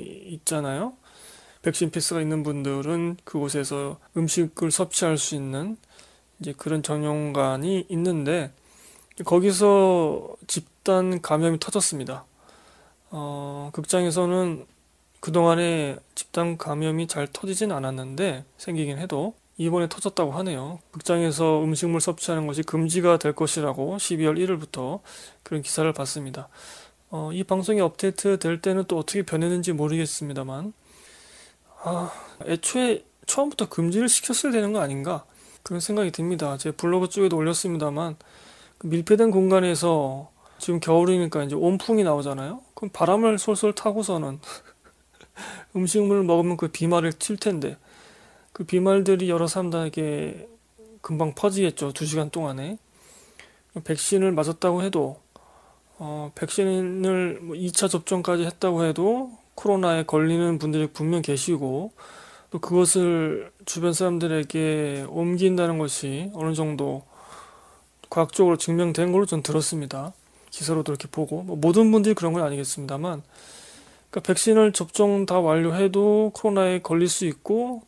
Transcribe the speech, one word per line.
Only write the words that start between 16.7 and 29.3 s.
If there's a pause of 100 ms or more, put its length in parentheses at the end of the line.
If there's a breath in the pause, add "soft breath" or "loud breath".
잘
터지진
않았는데 (120)
생기긴
해도 (240)
이번에
터졌다고
하네요. (120)
극장에서
음식물
섭취하는
것이
금지가
될
것이라고
십이월
일일부터 (420 loud breath)
그런
기사를
봤습니다. (640 loud breath)
어,
이
방송이
업데이트
될
때는
또
어떻게
변했는지